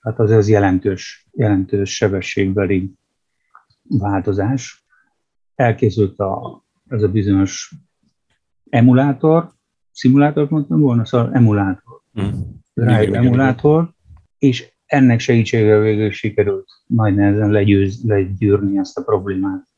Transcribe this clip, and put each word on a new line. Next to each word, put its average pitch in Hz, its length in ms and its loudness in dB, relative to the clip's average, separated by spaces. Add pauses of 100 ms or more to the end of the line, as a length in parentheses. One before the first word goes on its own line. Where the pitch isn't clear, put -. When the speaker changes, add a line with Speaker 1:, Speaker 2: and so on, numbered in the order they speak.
Speaker 1:
Hát 117 180 -8
az, 110 120 0
az 107 180 2
jelentős, 98 840 -2
jelentős 98 640 -2
sebességbeli 95 960 -2 (920)
változás. 101 1040 -4 (680)
Elkészült 110 640 0
a, - 460 -8 (240)
ez 110 140 -4
a 107 60 0
bizonyos 98 640 -2 (1000)
emulátor, 139 840 2 (400)
szimulátort 147 580 0
mondtam 156 300 -2
volna, 120 240 2
szóval 120 300 -2
emulátor. 104 680 0 (100)
Speaker 2:
Mhm. 101 140 -6 (480)
Speaker 1:
Drive 113 280 2
Speaker 2:
Igen, 104 60 0
igen, 113 180 0
Speaker 1:
emulátor, 135 680 2 (460)
és 127 340 -2 (140)
ennek 127 340 2
segítségével 110 600 2
végül 107 300 0
sikerült 98 560 -4 (200)
nagy 110 280 0
nehezen 101 360 2
legyőz-, 101 560 0
legyűrni 98 720 0
ezt 95 200 -6
a - 40 -10
problémát. 95 640 -4 (120)